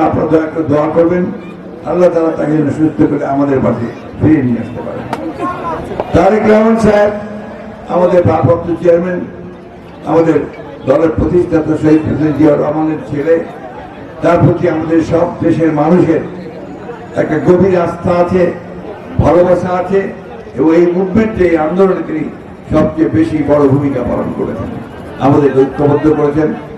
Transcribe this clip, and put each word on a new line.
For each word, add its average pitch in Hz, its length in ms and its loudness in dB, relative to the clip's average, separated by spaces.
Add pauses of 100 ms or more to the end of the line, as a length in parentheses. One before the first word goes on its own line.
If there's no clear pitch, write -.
আপনারা - 240 -2
দয়া 156 200 2
করে 160 180 -4
দোয়া 151 260 2
করবেন, 175 280 2 (680)
আল্লাহ 180 220 2
তাআলা 160 260 0
তাকে 147 200 -2
যেন 143 100 0 (100)
সুস্থ 156 200 0 (120)
করে 143 140 -2 (100)
আমাদের 139 320 2
মাঝে 117 220 -2 (300)
ফিরিয়ে 151 280 4
নিয়ে 117 180 0
আসতে - 220 -10
পারেন। - 180 -10 (1120)
তারেক 202 360 4
রহমান 220 340 4
সাহেব 208 280 4 (840)
আমাদের 175 340 4
ভারপ্রাপ্ত 170 400 2 (120)
চেয়ারম্যান, 175 400 2 (920)
আমাদের 160 260 4 (520)
দলের 151 300 2
প্রতিষ্ঠাতা 160 640 0
শহীদ 156 220 4
প্রেসিডেন্ট 147 340 0
জিয়াউর 147 240 4
রহমানের 156 380 -2 (100)
ছেলে, 147 240 0 (880)
তার 170 220 4
প্রতি 175 200 2 (100)
আমাদের 160 260 0 (100)
সব 170 160 2 (180)
দেশের 165 260 2 (100)
মানুষের 160 420 4 (1000)
একটা - 160 -2 (100)
গভীর 180 280 4 (100)
আস্থা 175 280 -2 (100)
আছে, 180 200 2 (800)
ভালোবাসা 175 480 4 (100)
আছে, 196 200 0 (580)
এবং 156 200 2
এই 175 80 4 (100)
মুভমেন্টে, 190 540 0
এই 165 60 4 (100)
আন্দোলনে 180 420 0
তিনি 156 160 -4 (480)
সবচেয়ে 156 440 2
বেশি 156 200 2 (140)
বড় 147 120 4 (100)
ভূমিকা 139 280 0 (100)
পালন - 180 -4 (100)
করেছেন, - 320 -6 (560)
আমাদের 143 240 4 (100)
ঐক্যবদ্ধ 143 460 0 (120)
করেছেন, 147 300 0 (300)